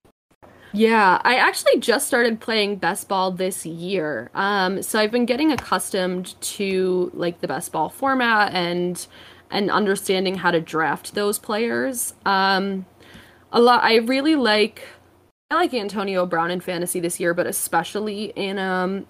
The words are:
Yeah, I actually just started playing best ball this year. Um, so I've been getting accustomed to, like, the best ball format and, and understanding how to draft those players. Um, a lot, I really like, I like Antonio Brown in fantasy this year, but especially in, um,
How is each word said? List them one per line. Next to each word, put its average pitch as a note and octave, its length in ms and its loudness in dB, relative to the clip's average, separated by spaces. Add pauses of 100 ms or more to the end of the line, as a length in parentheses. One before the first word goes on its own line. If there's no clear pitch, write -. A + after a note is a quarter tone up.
(760)
Yeah, G#3+ 480 4
I B3 140 4
actually F#4+ 440 4
just - 260 0
started A#3+ 340 0
playing G#3 360 -2
best F#3 300 -4
ball F#3+ 240 0
this F#3 360 -4
year. E3 680 -6
Um, G3 500 0
so - 160 -2
I've G#3+ 120 2
been A#3+ 160 2
getting C#4 260 2
accustomed F#3 880 -2
to, F#3 720 -2
like, F3 300 -4
the F3 60 -4
best D3 240 -6
ball D#3 180 -2
format A#3 640 2
and, F3 520 -2 (440)
and G3 200 0
understanding F#3+ 640 0
how F3 140 0
to E3+ 100 2
draft D#3 540 -4
those G#3 240 -2
players. A#3 760 -4 (100)
Um, F#3+ 600 0 (680)
a A3+ 80 4
lot, A#3+ 240 6
I A3 120 6
really C4+ 380 2
like, G#3+ 540 2 (600)
I C#4+ 60 0
like F4 180 2
Antonio G3 500 -2
Brown E3+ 260 0
in F3+ 100 -2
fantasy F3 400 -4
this E3+ 200 -4
year, F3 140 2
but F3 120 0
especially G3+ 880 -4
in, G3 240 -4
um, F#3+ 520 -2